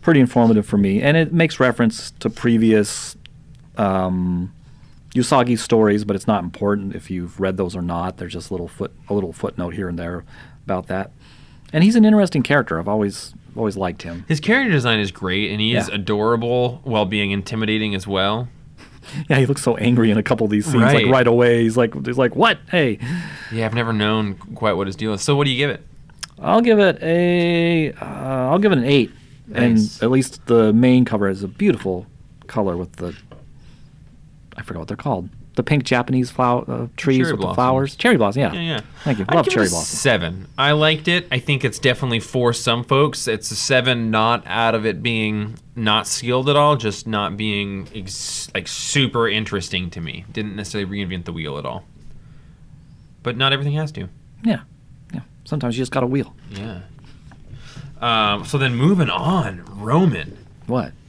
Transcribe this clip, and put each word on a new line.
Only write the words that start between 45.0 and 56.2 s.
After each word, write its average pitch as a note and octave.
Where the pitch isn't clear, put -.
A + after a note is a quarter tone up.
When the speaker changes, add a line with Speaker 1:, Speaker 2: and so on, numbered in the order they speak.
Speaker 2:
being A2
not G#2+
skilled B2+
at C#3+
all, D3
just A2
not G#2
being G2+
ex-, -
like, F2+
super A#2+
interesting G2
to F2
me. D#2+
Didn't G#2+
necessarily G2+
reinvent F#2
the E2+
wheel D2
at D2
all. B1
But A#2
not C3+
everything C#3+
has D#3
to. F#2
Speaker 1:
Yeah. A3+
Yeah. -
Sometimes B2+
you C3
just B2
got B2+
a B2
wheel. C3